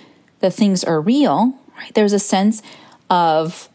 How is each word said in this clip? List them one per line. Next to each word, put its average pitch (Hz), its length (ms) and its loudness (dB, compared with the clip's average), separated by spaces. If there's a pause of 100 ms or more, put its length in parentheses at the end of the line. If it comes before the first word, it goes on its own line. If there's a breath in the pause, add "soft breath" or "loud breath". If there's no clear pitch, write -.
(400 loud breath)
that 185 140 0
things 190 280 0
are 160 180 -2
real, 226 540 0 (220)
right, - 180 -20
there's 208 200 2
a 202 40 2
sense 202 440 0 (480 loud breath)
of 165 640 0